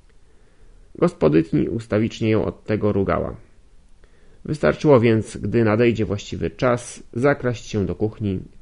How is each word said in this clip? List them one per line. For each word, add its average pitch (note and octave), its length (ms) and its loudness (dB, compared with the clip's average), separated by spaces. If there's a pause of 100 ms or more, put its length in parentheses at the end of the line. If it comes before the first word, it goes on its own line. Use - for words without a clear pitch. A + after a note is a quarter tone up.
(960)
Gospodyni D#3 720 0
ustawicznie A2 640 -2
ją G#2+ 140 2
od - 200 -8
tego G#2 280 -2
rugała. E2+ 440 -2 (1080)
Wystarczyło D3 560 2
więc, A2 360 2
gdy A2+ 280 0
nadejdzie A2 400 2
właściwy F#2 460 -6
czas, - 520 -2 (100)
zakraść B2 540 -2
się G2+ 200 -2
do E2+ 80 -4
kuchni, G2+ 460 -4 (220)